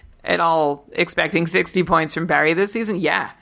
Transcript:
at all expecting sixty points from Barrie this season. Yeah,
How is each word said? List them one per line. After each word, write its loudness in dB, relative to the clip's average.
at 0
all 0
expecting 0
sixty 0
points 0
from -4
Barrie 4
this 0
season. -2
Yeah, -2